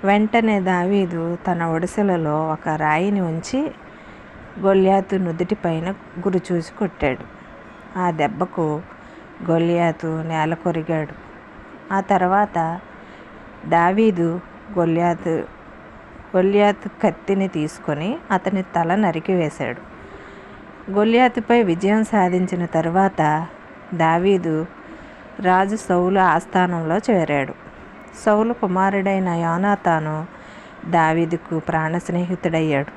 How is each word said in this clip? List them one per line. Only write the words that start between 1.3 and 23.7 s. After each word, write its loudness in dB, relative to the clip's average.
తన 0
ఒడిసెలలో 0
ఒక -4
రాయిని 0
ఉంచి -4
గొల్యాతు 4
నుదుటి -2
పైన -4
గురి -4
చూసి -4
కొట్టాడు. -4
ఆ 0
దెబ్బకు -2
గొల్యాతు 0
నేల -2
కొరిగాడు. -4
ఆ 0
తర్వాత 0
దావీదు 2
గొల్యాతు, 0
గొల్యాతు 2
కత్తిని 0
తీసుకొని -4
అతని 0
తల 0
నరికివేశాడు. -2
గొల్యాతుపై 4
విజయం 2
సాధించిన 0
తర్వాత 0